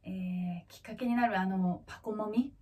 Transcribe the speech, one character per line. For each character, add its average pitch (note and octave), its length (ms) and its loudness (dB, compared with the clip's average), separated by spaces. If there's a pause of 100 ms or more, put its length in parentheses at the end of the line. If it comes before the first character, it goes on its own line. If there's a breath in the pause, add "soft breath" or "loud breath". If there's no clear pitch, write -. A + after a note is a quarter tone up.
え F3+ 640 -4
ー、 - 40 -20
き - 60 -20
っ - 40 -20
か A#3 100 -12
け B3+ 120 -4
に A#3+ 100 2
な A#3+ 120 4
る、 A3 100 2
あ F#3+ 80 2
の、 F#3 400 2
パ - 140 -14
コ G#3+ 140 -4
モ G#3+ 140 -2
ミ。 A#3+ 340 0